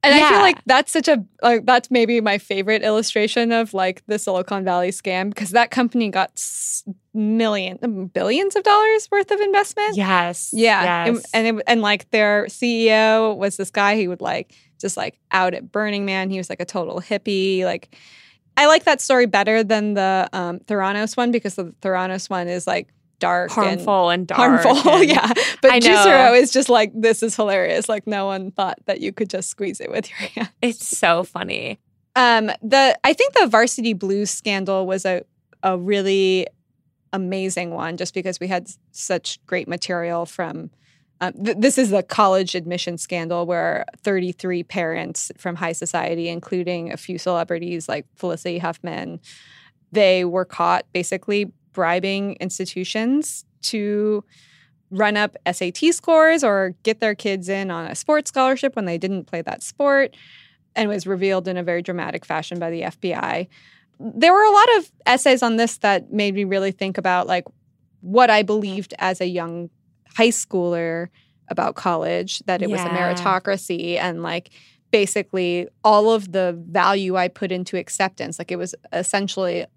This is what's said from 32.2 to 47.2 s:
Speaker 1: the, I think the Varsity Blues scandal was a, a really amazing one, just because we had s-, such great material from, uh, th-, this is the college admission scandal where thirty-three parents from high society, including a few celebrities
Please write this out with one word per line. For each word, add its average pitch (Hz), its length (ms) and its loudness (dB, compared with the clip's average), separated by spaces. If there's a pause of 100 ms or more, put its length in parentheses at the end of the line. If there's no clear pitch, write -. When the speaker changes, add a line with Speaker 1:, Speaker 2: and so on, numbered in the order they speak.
Speaker 1:
the, 262 420 4
I 294 100 4
think 539 180 0
the 415 140 6
Varsity 226 480 2
Blues 196 360 -2
scandal 190 560 -4
was 190 200 -4
a, 185 160 -2 (400)
a 185 160 0
really 190 680 0 (680)
amazing 190 560 -6
one, 170 260 -8
just - 160 -8
because 185 280 -6
we 185 80 -8
had 180 160 -4
s-, - 140 -20 (120)
such - 560 -8
great 180 220 -6
material 170 580 -6
from, 165 440 -10 (520)
uh, 180 100 -4
th-, 202 260 -4
this 262 200 4
is 240 120 2
the 196 120 2
college 190 520 2
admission 175 440 -6
scandal 170 480 -6
where 170 400 -2 (160)
thirty-three 180 640 -4
parents 165 720 -6
from 175 180 -8
high 170 160 -6
society, 170 560 -4
including 170 640 -6
a - 60 -10
few 180 200 -12
celebrities 170 680 -6